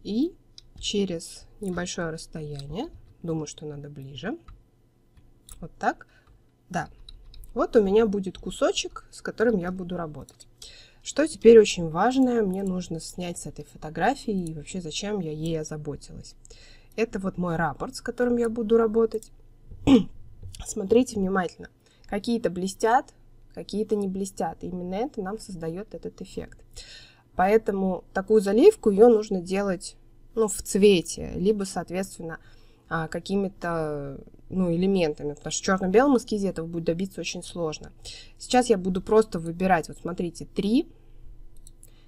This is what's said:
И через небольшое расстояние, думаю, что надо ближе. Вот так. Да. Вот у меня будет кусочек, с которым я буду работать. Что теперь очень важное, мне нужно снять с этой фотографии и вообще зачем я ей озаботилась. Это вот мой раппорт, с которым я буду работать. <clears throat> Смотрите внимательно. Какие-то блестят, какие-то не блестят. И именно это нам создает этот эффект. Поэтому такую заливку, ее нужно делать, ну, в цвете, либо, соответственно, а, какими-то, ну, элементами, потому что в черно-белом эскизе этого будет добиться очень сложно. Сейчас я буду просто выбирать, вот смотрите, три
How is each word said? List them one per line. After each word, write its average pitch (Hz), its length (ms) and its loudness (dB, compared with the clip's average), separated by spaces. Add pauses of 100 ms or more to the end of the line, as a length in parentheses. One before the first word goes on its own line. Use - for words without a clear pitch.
И 254 320 -2 (440)
через 190 680 -4 (160)
небольшое 180 480 -6
расстояние, 156 800 -10 (340)
думаю, 160 240 -4
что - 180 -16
надо 147 240 -12
ближе. 143 480 -10 (1200)
Вот 165 200 -14
так. - 280 -4 (640)
Да. 165 200 -6 (640)
Вот 277 220 -2
у 220 80 10
меня 202 220 6
будет 190 320 -4
кусочек, - 720 -4
с - 100 -20
которым 226 360 0
я 175 140 -4
буду 180 240 -8
работать. 160 520 -12 (540)
Что - 260 0
теперь 233 320 10
очень 180 300 2
важное, 240 520 2
мне 190 220 -2
нужно 180 360 -6
снять 175 380 -10
с - 80 -14
этой 151 200 -14
фотографии 180 840 -4
и 160 40 -10
вообще 160 280 -10
зачем 202 380 -6
я 160 120 -6
ей 156 300 -4
озаботилась. - 760 -12 (600)
Это 220 240 -2
вот 190 180 -6
мой 175 180 -2
раппорт, 165 400 -4
с - 60 -14
которым 247 360 0
я 233 120 0
буду 226 280 2
работать. 226 540 2 (540)
<clears throat> - 800 2
Смотрите 220 540 2
внимательно. 185 500 -2 (380)
Какие-то 226 420 -2
блестят, 196 640 0 (420)
какие-то 202 400 -4
не 202 120 -2
блестят. 190 560 -6
И - 40 -10
именно 180 280 -8
это 240 260 -6
нам 202 180 -8
создает 170 560 -12
этот 175 260 -14
эффект. - 380 -14 (760)
Поэтому 190 680 2 (100)
такую 208 280 4
заливку, 226 480 6
ее 208 200 8
нужно 208 320 4
делать, 190 540 -4 (400)
ну, 220 120 2
в - 140 -6
цвете, 196 720 4
либо, 196 280 2
соответственно, 175 760 -8 (480)
а, 160 200 -4
какими-то, 165 1120 -4 (300)
ну, 185 220 0
элементами, 170 640 0
потому 156 180 -10
что - 120 -6
в - 20 -14
черно-белом 202 520 4
эскизе 202 320 -2
этого 165 180 -6
будет 170 160 -6
добиться 170 380 -4
очень 175 220 -8
сложно. 156 480 -8 (460)
Сейчас 247 320 2
я 214 80 6
буду 185 240 -2
просто 214 380 2
выбирать, 170 480 0
вот - 100 -16
смотрите, 170 480 -8
три 214 420 0 (1200)